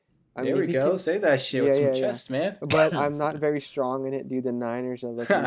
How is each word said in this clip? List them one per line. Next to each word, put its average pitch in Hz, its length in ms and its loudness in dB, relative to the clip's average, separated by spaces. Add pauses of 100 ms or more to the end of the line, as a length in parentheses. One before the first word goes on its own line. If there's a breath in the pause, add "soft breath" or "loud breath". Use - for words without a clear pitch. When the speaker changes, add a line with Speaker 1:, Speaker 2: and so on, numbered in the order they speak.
(360)
Speaker 1:
I 127 80 -6
Speaker 2:
There 135 100 0
Speaker 1:
mean, - 40 2
Speaker 2:
we - 60 4
Speaker 1:
if 156 40 0
he 170 60 0
Speaker 2:
go. 135 180 4
Speaker 1:
can 185 80 0
Speaker 2:
Say 175 180 0
that 147 240 4
shit 131 220 -2
with 139 80 4
Speaker 1:
Yeah, 135 60 4
Speaker 2:
some 147 80 4
Speaker 1:
yeah, 139 80 4
yeah. 131 60 0
Speaker 2:
chest, 123 300 -2
man. 156 320 -2
Speaker 1:
But 156 320 4
Speaker 2:
<laughs> - 0 -
Speaker 1:
I'm 147 240 0
not 151 200 -2
very 151 240 0
strong 135 460 -4
in 135 60 -4
it, 131 160 -6
dude. 127 140 -2
The 127 80 -2
Niners 123 520 -4
are 120 60 -6
looking 120 380 0